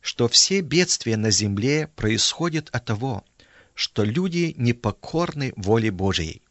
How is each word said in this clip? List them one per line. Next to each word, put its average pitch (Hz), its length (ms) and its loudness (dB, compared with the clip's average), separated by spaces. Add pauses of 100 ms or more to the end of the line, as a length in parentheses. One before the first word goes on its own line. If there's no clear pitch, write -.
что - 280 0
все - 320 4
бедствия 156 560 0
на 110 140 2
земле 107 580 0
происходят 151 800 -2
от 120 140 -4
того, 113 400 -4 (500)
что - 300 -2
люди 170 520 0
непокорны 131 1000 -2
воле 110 340 2
Божией. 90 600 -2